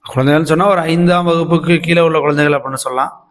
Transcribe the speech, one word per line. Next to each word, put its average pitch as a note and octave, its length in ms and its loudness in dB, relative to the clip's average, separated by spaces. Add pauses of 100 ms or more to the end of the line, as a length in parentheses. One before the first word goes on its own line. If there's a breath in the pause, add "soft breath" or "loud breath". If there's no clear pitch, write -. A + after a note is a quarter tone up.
குழந்தைகள்னு D3 460 0
சொன்னா E3+ 240 2
ஒரு F3 160 0
ஐந்தாம் F3 400 2
வகுப்புக்கு E3+ 440 0 (120)
கீழே E3+ 220 2
உள்ள D#3 160 0
குழந்தைகள் D3 340 0
அப்படின்னு C3+ 260 -8
சொல்லலாம். C3 280 -4 (180)